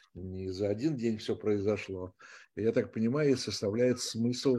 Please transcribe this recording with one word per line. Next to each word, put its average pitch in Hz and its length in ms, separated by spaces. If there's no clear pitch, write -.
не 92 360
за 101 200
один 127 260
день 113 220
все 104 180
произошло, 98 760
я 110 160
так 113 200
понимаю, 127 400
и 120 40
составляет 117 640
смысл 123 580